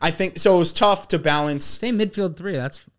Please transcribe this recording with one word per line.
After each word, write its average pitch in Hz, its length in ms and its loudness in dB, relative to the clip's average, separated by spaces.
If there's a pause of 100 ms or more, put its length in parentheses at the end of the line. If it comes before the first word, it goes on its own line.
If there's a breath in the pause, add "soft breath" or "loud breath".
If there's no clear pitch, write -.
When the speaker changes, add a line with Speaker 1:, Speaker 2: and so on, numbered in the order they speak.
Speaker 1:
I 165 100 2
think, 185 280 -4
so 196 160 6
it 180 40 6
was 170 140 0
tough 202 360 2
to 165 100 0
balance. 147 460 0
Speaker 2:
Same 233 340 -2
midfield 196 380 -2
three. 190 160 -8
That's, 135 280 -6 (160)